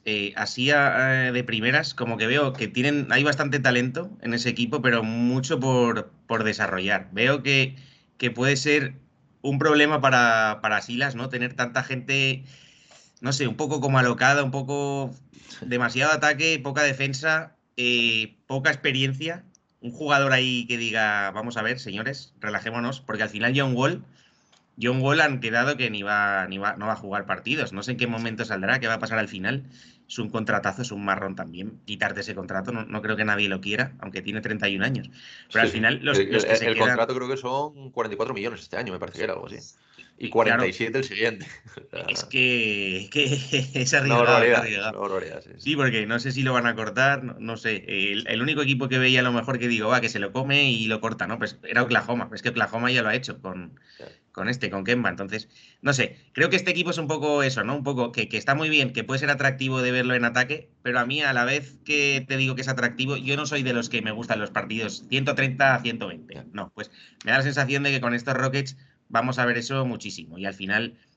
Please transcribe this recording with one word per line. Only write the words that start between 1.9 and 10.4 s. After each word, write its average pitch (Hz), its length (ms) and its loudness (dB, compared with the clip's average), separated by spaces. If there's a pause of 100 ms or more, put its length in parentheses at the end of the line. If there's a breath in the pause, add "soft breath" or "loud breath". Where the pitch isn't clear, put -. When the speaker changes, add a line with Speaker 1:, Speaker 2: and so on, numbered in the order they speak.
Speaker 1:
como 117 220 -2
que 110 100 0
veo 135 260 4
que 110 140 -4
tienen, 135 420 0
hay 131 140 4
bastante 143 360 2
talento 127 600 0
en 120 140 -2
ese 120 140 0
equipo, 120 340 -2
pero 120 180 4
mucho 123 580 0
por, 123 520 2 (160)
por 113 160 0
desarrollar. 95 720 0
Veo 131 280 2
que, 135 360 2 (420 loud breath)
que 123 100 0
puede 127 280 2
ser 139 360 2 (480)
un 139 160 0
problema 147 440 6
para, 113 600 4